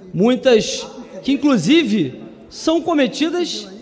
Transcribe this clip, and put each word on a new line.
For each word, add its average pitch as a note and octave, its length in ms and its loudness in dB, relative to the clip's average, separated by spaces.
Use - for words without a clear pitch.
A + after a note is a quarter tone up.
Muitas A#3 720 2
que, - 80 -2
inclusive, A#3 920 2
são E4 300 0
cometidas D4+ 880 -2